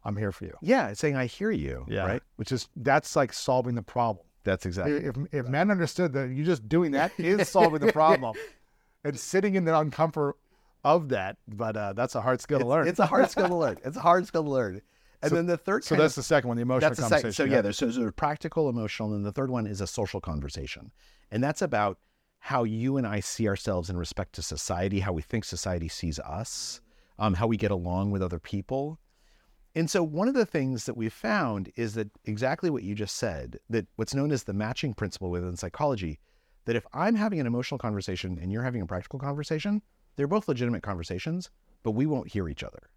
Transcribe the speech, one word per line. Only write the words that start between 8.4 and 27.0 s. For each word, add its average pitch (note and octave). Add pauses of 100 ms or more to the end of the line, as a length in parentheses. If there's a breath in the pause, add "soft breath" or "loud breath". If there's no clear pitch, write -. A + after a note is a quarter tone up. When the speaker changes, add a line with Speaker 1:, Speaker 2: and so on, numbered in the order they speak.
Speaker 1:
and C#3+
sitting F#3+
in F#3
the D#3+
uncomfort D#3 (500)
of D3+
that, G2 (100)
but, A2
uh, G2+
that's A#2+
a A#2
hard B2
skill C#3+
to B2
Speaker 2:
It's, A#2+
Speaker 1:
learn. D#3
Speaker 2:
it's F3
a G3+
hard C4
skill -
to F3
learn. D3
It's C#3+
a -
hard F3
skill D#3+
to D3
learn. G#2+ (400)
And D3+
Speaker 1:
So, E3
Speaker 2:
then E3+
the F3
third -
Speaker 1:
so -
Speaker 2:
kind D#3
Speaker 1:
that's D#3
Speaker 2:
of C3
Speaker 1:
the -
second C#3
one, A#2+
the A#2+
emotional B2+
Speaker 2:
That's B2
the C3
second. A2+ (100)
Speaker 1:
conversation. A#2+
Speaker 2:
So, -
Speaker 1:
Yeah. C3+
Speaker 2:
yeah, A#2
there's, G2+
so C#4
there's A#3
a -
practical, D3+
emotional, A2
and G#2
the G2+
third C3
one A#2+
is G2+
a F#2+
social G2+
conversation. C#2 (380 soft breath)
And A2+
that's D3
about G#2 (460)
how C3
you A#2
and B2+
I G#2
see -
ourselves F#2+
in F2+
respect F2
to -
society, F#2+
how F#2+
we D#2
think G#2+
society F2
sees D#2+
us, - (380)